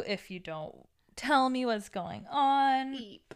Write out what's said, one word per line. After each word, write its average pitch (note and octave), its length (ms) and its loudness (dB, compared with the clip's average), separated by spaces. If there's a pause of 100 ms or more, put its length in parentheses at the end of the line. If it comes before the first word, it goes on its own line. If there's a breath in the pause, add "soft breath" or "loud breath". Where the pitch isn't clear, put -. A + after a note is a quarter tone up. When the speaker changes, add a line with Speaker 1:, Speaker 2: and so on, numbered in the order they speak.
Speaker 1:
if G3 240 -4
you F#3 100 -10
don't D#3+ 360 -10 (400)
tell C4 340 4
me B3+ 160 0
what's A3 240 -2
going F3+ 400 -8
on." C4+ 680 4
Speaker 2:
Eep. A3 400 -14